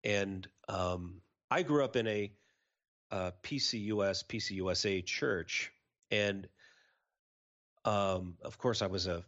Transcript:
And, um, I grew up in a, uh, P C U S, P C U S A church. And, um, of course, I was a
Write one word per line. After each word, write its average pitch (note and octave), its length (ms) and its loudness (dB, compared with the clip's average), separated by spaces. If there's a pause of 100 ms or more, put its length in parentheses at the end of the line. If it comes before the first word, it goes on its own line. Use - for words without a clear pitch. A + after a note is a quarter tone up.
And, G2 460 0 (200)
um, F2+ 520 -2 (300)
I E3 120 4
grew D3 220 4
up B2+ 120 0
in A2+ 100 4
a, G#2 260 0 (800)
uh, F#2 220 -2 (100)
P C#3+ 160 -4
C - 200 0
U G#2 260 2
S, F#2+ 180 0
P - 180 -6
C G2+ 140 -4
U F#2 160 0
S F2 160 0
A F#2+ 160 2
church. - 680 -2 (400)
And, G2+ 380 0 (1400)
um, F#2+ 560 2
of - 160 -10
course, A2+ 240 2
I G2 60 0
was F#2 180 -2
a E2+ 220 -2